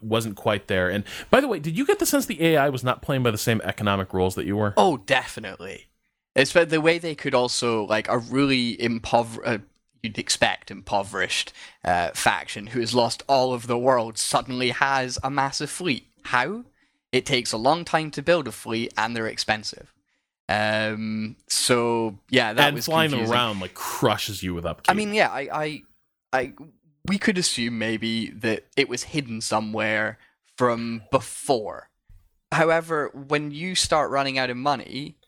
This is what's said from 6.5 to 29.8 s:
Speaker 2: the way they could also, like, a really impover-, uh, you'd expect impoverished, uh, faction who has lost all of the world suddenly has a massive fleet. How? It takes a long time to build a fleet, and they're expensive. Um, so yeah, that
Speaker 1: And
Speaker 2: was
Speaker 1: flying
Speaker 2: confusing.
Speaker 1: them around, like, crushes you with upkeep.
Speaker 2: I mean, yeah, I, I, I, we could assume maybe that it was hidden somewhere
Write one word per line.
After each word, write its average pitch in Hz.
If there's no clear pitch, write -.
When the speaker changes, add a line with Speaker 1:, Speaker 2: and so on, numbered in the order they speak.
Speaker 2:
the 160
way 165
they 165
could 135
also, 120
like, 107
a 101
really 123
impover-, 113
uh, 117
you'd 107
expect -
impoverished, 98
uh, 87
faction 104
who 120
has 113
lost 120
all 127
of 117
the 120
world 120
suddenly 127
has 131
a 135
massive 139
fleet. 175
How? 175
It 127
takes 123
a 117
long 151
time 156
to 147
build 165
a 110
fleet, 117
and 113
they're 113
expensive. -
Um, 110
so 117
yeah, 120
that 143
Speaker 1:
And 143
Speaker 2:
was 113
Speaker 1:
flying 160
Speaker 2:
confusing. 117
Speaker 1:
them 120
around, 110
like, 92
crushes -
you 92
with 85
upkeep. 82
Speaker 2:
I 185
mean, 208
yeah, 202
I, 131
I, 151
I, 131
we 196
could 208
assume 120
maybe 113
that 110
it 139
was 120
hidden 120
somewhere 107